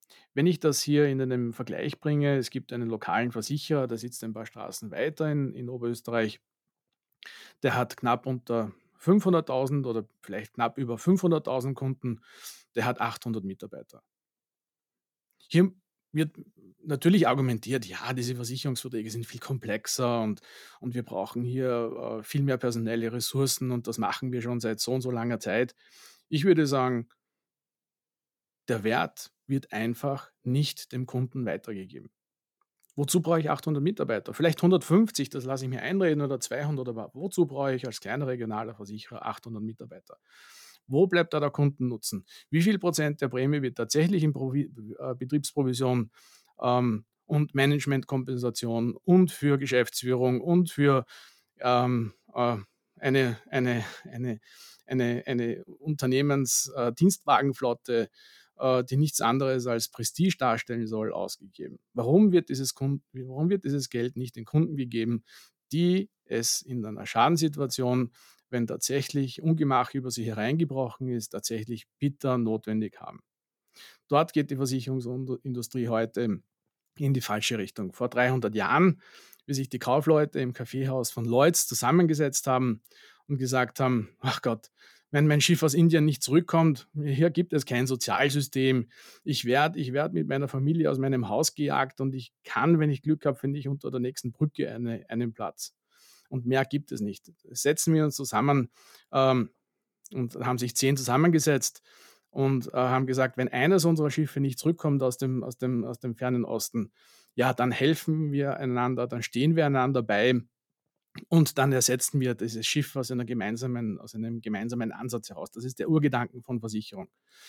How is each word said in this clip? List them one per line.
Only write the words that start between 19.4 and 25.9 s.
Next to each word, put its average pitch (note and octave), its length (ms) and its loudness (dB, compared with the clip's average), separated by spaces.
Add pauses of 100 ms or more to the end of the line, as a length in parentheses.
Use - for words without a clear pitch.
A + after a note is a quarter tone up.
komplexer A#2 800 -2
und, G#2 180 -2 (400)
und A#2+ 140 -6
wir A#2+ 80 -4
brauchen G#2+ 400 -6
hier, A#2+ 800 -4
äh, - 20 -10
viel C#3 200 -2
mehr C3+ 140 2
personelle A#2 560 -2
Ressourcen C3 600 -2
und A#2+ 140 -4
das A#2 120 -6
machen B2 340 -2
wir B2 80 -4
schon A#2+ 180 -4
seit A2+ 220 -4
so B2+ 140 -2
und C3 80 -2
so B2+ 80 -4
langer A#2 280 -2
Zeit. A2+ 360 -2 (560)